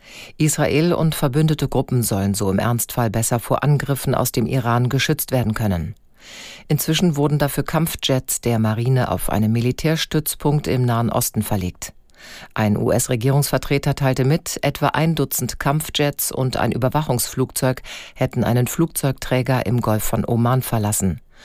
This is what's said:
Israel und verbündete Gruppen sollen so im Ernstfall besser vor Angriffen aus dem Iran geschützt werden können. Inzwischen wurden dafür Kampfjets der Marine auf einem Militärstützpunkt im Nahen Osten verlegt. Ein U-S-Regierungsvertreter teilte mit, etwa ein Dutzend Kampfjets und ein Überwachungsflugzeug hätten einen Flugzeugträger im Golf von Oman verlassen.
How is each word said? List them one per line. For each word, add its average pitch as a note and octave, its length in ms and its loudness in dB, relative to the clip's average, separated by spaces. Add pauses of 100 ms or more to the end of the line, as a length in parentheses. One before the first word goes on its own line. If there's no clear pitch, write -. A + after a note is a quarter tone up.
(380)
Israel D3+ 560 2
und D#3 220 0
verbündete D3+ 540 2
Gruppen B2+ 340 0
sollen G2+ 300 0
so G2 160 -2
im G2 100 2
Ernstfall A#2 500 0
besser A2+ 300 0
vor - 240 -2
Angriffen C#3 500 0
aus - 200 0
dem A#2 120 0
Iran A#2+ 440 2
geschützt - 420 -2
werden A2 220 0
können. F#2+ 420 -2 (720)
Inzwischen D#3+ 480 2
wurden D3 240 2
dafür C#3+ 240 0
Kampfjets - 800 -2
der A#2 180 2
Marine A#2 500 2
auf - 200 0
einem A2 240 2
Militärstützpunkt D3+ 1120 0
im B2+ 160 0
Nahen A#2 260 2
Osten - 340 0
verlegt. F2+ 500 -4 (600)
Ein G#2+ 240 2
U-S-Regierungsvertreter C3+ 1160 2
teilte C3+ 300 2
mit, - 360 0
etwa C#3+ 280 0
ein D#3+ 260 0
Dutzend - 420 -2
Kampfjets D3 720 -2
und B2+ 240 -2
ein - 160 0
Überwachungsflugzeug B2+ 1080 -2 (320)
hätten B2+ 300 0
einen B2 240 2
Flugzeugträger C3 1000 0
im A#2+ 160 0
Golf A2 220 0
von A2 240 -2
Oman A#2+ 340 2
verlassen. G#2 580 -2 (260)